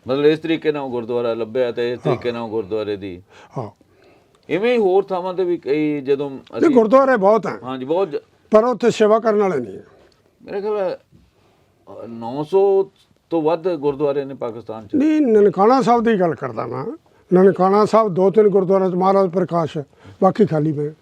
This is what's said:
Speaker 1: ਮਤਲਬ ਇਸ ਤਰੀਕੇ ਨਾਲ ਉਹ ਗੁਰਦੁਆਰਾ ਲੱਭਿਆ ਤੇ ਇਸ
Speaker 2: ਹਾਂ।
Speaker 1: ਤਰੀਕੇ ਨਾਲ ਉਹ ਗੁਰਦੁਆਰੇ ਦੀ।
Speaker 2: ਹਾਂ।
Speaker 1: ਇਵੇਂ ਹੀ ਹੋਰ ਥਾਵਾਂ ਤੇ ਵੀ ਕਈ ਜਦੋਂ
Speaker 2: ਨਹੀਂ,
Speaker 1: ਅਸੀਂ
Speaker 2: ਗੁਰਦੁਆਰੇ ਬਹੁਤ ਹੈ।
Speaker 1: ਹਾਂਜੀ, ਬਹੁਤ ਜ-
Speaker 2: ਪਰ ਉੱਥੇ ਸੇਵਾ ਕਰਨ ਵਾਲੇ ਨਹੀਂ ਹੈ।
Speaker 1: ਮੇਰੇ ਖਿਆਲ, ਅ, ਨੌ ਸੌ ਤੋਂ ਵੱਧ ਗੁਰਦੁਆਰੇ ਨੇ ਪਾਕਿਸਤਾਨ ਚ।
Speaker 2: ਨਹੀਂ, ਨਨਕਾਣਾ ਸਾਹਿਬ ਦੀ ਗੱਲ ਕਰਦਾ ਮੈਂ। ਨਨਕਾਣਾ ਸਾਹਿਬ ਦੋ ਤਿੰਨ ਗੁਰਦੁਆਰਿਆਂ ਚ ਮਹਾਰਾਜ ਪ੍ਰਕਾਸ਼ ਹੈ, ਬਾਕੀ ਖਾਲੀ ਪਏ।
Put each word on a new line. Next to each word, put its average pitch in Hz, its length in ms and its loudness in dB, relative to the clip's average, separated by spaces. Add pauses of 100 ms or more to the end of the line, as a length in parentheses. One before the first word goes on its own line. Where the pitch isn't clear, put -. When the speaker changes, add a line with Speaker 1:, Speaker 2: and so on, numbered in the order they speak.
Speaker 1:
ਮਤਲਬ 139 180 0
ਇਸ 156 140 4
ਤਰੀਕੇ 160 320 -2
ਨਾਲ 147 100 -4
ਉਹ 135 80 -8
ਗੁਰਦੁਆਰਾ 120 440 -4
ਲੱਭਿਆ 117 380 -4
ਤੇ 120 200 -4
ਇਸ 120 80 -8
Speaker 2:
ਹਾਂ। - 40 -20
Speaker 1:
ਤਰੀਕੇ 123 280 -2
ਨਾਲ 117 100 -8
ਉਹ 117 80 -8
ਗੁਰਦੁਆਰੇ 104 460 -6
ਦੀ। 92 260 -12 (360)
Speaker 2:
ਹਾਂ। 110 120 -10 (800)
Speaker 1:
ਇਵੇਂ 202 240 0
ਹੀ 240 40 2
ਹੋਰ 190 260 2
ਥਾਵਾਂ 185 300 -6
ਤੇ 180 100 -2
ਵੀ 175 140 -2
ਕਈ 151 440 -2
ਜਦੋਂ 139 280 -2
Speaker 2:
ਨਹੀਂ, - 280 -14
Speaker 1:
ਅਸੀਂ - 120 2
Speaker 2:
ਗੁਰਦੁਆਰੇ 254 480 4
ਬਹੁਤ 196 300 2
ਹੈ। 113 160 -8
Speaker 1:
ਹਾਂਜੀ, 127 220 -8
ਬਹੁਤ 170 260 -2
ਜ- - 60 -8 (340)
Speaker 2:
ਪਰ 220 120 6
ਉੱਥੇ 240 280 0
ਸੇਵਾ 214 280 2
ਕਰਨ 214 220 0
ਵਾਲੇ 185 160 -2
ਨਹੀਂ 104 200 -8
ਹੈ। - 60 -20 (600)
Speaker 1:
ਮੇਰੇ 196 160 -10
ਖਿਆਲ, 202 360 -4
ਅ, - 1080 -20
ਨੌ 117 360 -10
ਸੌ 196 460 2 (400)
ਤੋਂ 165 120 0
ਵੱਧ 165 340 -2
ਗੁਰਦੁਆਰੇ 143 500 -2
ਨੇ 135 80 -12
ਪਾਕਿਸਤਾਨ 113 540 -12
ਚ। - 80 -8
Speaker 2:
ਨਹੀਂ, 311 260 2
ਨਨਕਾਣਾ 214 600 4
ਸਾਹਿਬ 233 220 2
ਦੀ 220 160 2
ਗੱਲ 170 160 0
ਕਰਦਾ 120 320 -8
ਮੈਂ। 127 180 -8 (480)
ਨਨਕਾਣਾ 190 520 4
ਸਾਹਿਬ 214 280 2
ਦੋ 185 180 2
ਤਿੰਨ 214 180 4
ਗੁਰਦੁਆਰਿਆਂ 190 400 2
ਚ 175 40 -4
ਮਹਾਰਾਜ 190 360 2
ਪ੍ਰਕਾਸ਼ 165 480 -2
ਹੈ, 143 60 -8 (380)
ਬਾਕੀ 190 240 4
ਖਾਲੀ 156 260 -2
ਪਏ। 147 300 -6